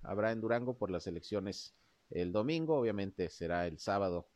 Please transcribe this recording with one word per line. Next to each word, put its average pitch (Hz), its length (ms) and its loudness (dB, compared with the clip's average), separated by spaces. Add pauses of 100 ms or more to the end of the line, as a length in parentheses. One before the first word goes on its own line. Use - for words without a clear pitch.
habrá 104 280 2
en 113 100 -2
Durango 120 360 0
por 95 140 -2
las 85 160 -2
elecciones 95 680 -4 (380)
el 90 200 0
domingo, 156 440 2
obviamente 101 540 0
será 87 380 0
el 80 100 -6
sábado 95 580 0